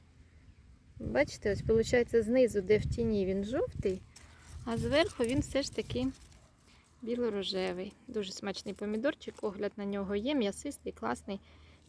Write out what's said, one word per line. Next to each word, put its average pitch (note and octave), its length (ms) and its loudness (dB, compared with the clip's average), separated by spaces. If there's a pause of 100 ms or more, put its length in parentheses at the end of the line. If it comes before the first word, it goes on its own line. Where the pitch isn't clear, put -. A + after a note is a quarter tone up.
(1000)
Бачите, A3+ 540 0
ось, G3 100 -2
получається, A3+ 600 4
знизу, G#3+ 380 6
де G3+ 180 4
в - 80 2
тіні, A3 400 2
він F#3+ 180 0
жовтий, A3 580 -2 (640)
а A#3 120 -2
зверху B3+ 480 2
він B3+ 160 2
все C4 220 0
ж - 140 -6
таки A#3+ 300 -2 (960)
біло-рожевий. G3+ 880 -2 (160)
Дуже G#3 240 -4
смачний G3+ 420 -6
помідорчик, G#3+ 680 -2
огляд G3+ 340 -2
на G3+ 80 -6
нього G3+ 320 -2
є, A#3+ 180 0
м'ясистий, A3+ 580 -2
класний, A3+ 480 -6 (480)